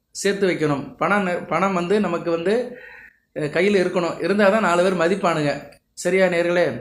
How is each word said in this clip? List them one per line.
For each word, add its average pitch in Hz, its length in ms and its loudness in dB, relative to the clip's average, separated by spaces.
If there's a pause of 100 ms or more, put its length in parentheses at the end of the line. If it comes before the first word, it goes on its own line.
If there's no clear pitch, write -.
சேர்த்து 196 380 -2
வைக்கணும். 147 480 -2
பணம் 190 300 0
நெ-, 180 200 -4
பணம் 190 280 0
வந்து 175 260 0
நமக்கு 170 300 -2
வந்து, 190 460 -2 (600)
அ, - 40 -6
கையில 165 340 0
இருக்கணும். 180 440 0
இருந்தாதான் 202 420 2
நாலு 175 220 2
பேர் 180 260 2
மதிப்பானுங்க. 170 640 -2 (200)
சரியா 185 340 2
நேர்களே? 170 540 0